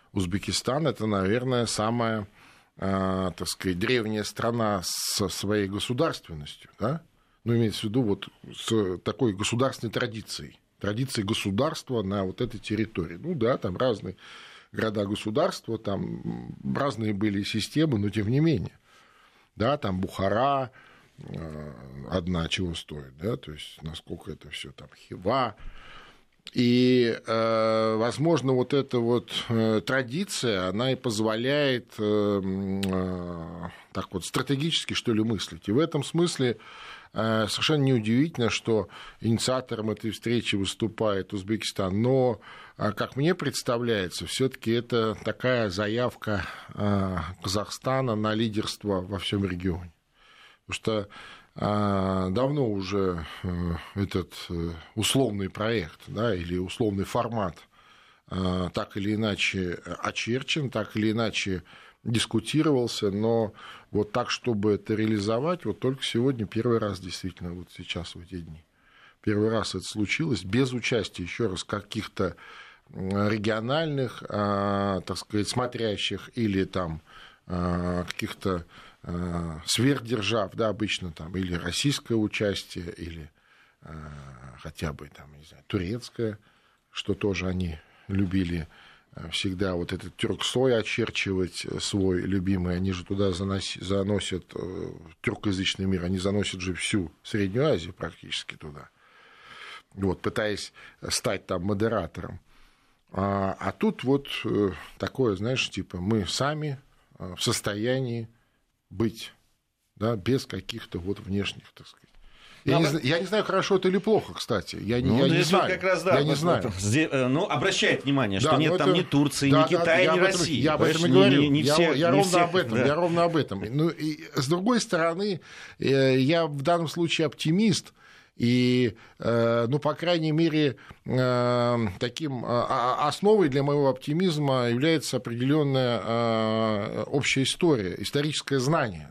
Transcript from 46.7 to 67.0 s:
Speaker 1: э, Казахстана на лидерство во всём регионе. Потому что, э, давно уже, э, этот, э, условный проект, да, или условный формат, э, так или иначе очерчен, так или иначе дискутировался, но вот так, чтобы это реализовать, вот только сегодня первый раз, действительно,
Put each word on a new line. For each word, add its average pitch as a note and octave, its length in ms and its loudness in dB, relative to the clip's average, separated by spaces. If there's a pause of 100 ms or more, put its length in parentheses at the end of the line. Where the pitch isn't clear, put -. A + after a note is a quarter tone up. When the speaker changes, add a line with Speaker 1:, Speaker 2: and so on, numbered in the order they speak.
Speaker 1:
э, G2 420 0 (260)
Казахстана A2+ 720 -2
на G#2+ 180 0
лидерство G#2 680 -2
во F#2+ 180 -6
всём G2+ 260 0
регионе. F2+ 460 -2 (720)
Потому G2 100 -10
что, G#2+ 340 -2 (500)
э, G2 720 2
давно C3+ 380 2
уже, F#2+ 560 -2 (160)
э, F2 320 -2 (220)
этот, F#2+ 360 -2 (180)
э, E2+ 240 -4 (220)
условный G#2 540 0
проект, G#2+ 580 -2
да, G2+ 280 -2
или F2 220 -4
условный G2 480 0
формат, A2+ 500 -2 (720)
э, F#2 440 0
так - 240 -6
или G#2 180 0
иначе F#2+ 640 0 (240)
очерчен, B2+ 680 -2
так G#2 280 -4
или G#2+ 160 4
иначе G2+ 500 -2 (400)
дискутировался, A#2+ 1080 0
но A2 420 2 (380)
вот G2+ 200 0
так, A#2+ 180 -2
чтобы G#2+ 440 2
это G2+ 200 0
реализовать, A2 720 0
вот G#2+ 140 -4
только C3 240 -2
сегодня A#2+ 420 0
первый A2+ 340 2
раз, G2+ 200 -2
действительно, F2 540 -8